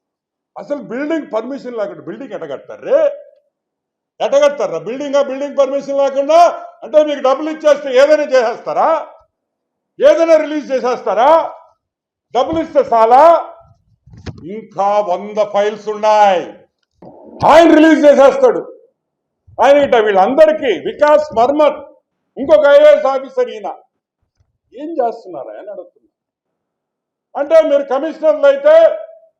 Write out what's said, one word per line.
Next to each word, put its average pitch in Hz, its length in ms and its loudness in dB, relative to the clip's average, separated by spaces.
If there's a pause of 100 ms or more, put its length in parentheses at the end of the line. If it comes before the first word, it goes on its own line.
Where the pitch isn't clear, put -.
(580)
అసలు 247 260 -10
బిల్డింగ్ 277 500 -8
పర్మిషన్ 240 440 -10
లేకుండా 185 240 -10
బిల్డింగ్ 208 320 -16
ఎట్ట 165 100 -14
కడతారు 120 380 -16
రే? 247 240 0 (1160)
ఎట్ట 220 140 -2
కడతారా 277 420 -2
బిల్డింగ్? 262 380 -8
ఆ 285 60 2
బిల్డింగ్ 269 360 -8
పర్మిషన్ 277 400 -4
లేకుండా 277 520 2 (340)
అంటే 302 200 2
మీకు 285 180 -6
డబ్బులు 277 280 -2
ఇచ్చేస్తే 285 480 -2
ఏదైనా 302 260 4
చేసేస్తారా? 233 920 -2 (960)
ఏదైనా 330 260 2
రిలీజ్ 302 360 -4
చేసేస్తారా? 247 840 0 (800)
డబ్బులు 302 240 -2
ఇస్తే 294 200 -4
చాలా. 254 760 4 (880)
ఇంకా 202 560 -4
వంద 196 380 -6 (160)
ఫైల్స్ 208 340 -4
ఉన్నాయి, 208 640 0 (920)
ఆయన 311 300 6
రిలీజ్ 302 300 4
చేసేస్తాడు. 262 840 2 (720)
ఆయన 277 160 4
ఇట్ట 269 180 2
వీళ్ళందరికీ, 233 840 2
వికాస్ 294 580 0
మర్మత్, 285 500 0 (500)
ఇంకొక 294 280 2
ఐఏఎస్ 285 400 6
ఆఫీసర్, 262 440 -4
ఈయన 196 240 -12 (1000)
ఏం 294 180 -14
చేస్తున్నారా 165 680 -4
అని 196 120 -18
అడుగుతున్నా. - 380 -20 (1300)
అంటే 311 300 2
మీరు 277 140 0
కమిషనర్లు 294 640 -2
అయితే 302 540 2 (400)